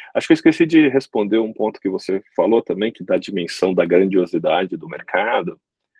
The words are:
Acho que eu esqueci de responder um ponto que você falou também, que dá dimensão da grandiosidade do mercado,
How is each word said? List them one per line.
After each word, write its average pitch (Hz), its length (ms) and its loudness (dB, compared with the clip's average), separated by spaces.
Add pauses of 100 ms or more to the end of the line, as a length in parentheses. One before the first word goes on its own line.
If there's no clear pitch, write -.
(140)
Acho 117 140 -4
que - 60 6
eu - 20 0
esqueci 160 280 2
de 156 240 4
responder 113 500 0
um 110 140 -2
ponto 107 280 -4
que - 80 -4
você 95 340 -4 (140)
falou 107 260 4
também, 98 300 -4
que - 100 -18
dá 92 140 -2
dimensão 92 580 -2
da 90 100 2
grandiosidade 87 920 0
do 80 120 -14
mercado, 95 720 -4 (400)